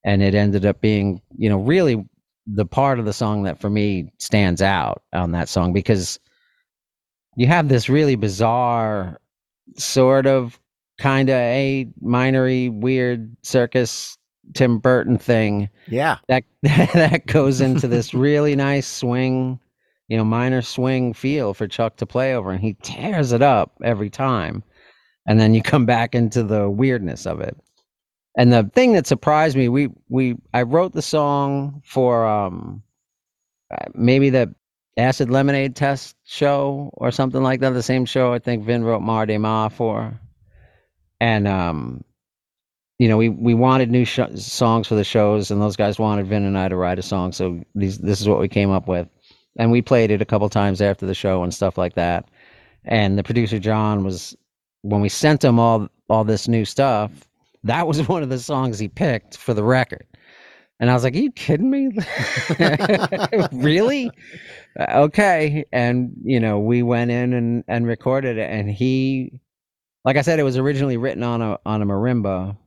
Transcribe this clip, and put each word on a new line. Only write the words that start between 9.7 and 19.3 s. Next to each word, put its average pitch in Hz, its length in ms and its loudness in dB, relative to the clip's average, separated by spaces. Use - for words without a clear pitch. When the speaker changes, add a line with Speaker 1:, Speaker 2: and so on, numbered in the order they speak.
Speaker 1:
sort 131 500 4
of 127 320 0
kinda 135 340 2
A 131 540 0
minor-y, 127 720 0
weird 123 680 -4
circus - 760 -2
Tim 120 260 2
Burton 123 380 2
thing 104 520 0
Speaker 2:
Yeah. 135 300 -2
Speaker 1:
that, 127 160 0
<laughs> - 100 -14
that 156 640 2
goes 135 360 2
into 131 260 2
this 117 260 -2
Speaker 2:
<laughs> - 0 -
Speaker 1:
really 147 420 2
nice 139 320 0
swing, 127 720 -2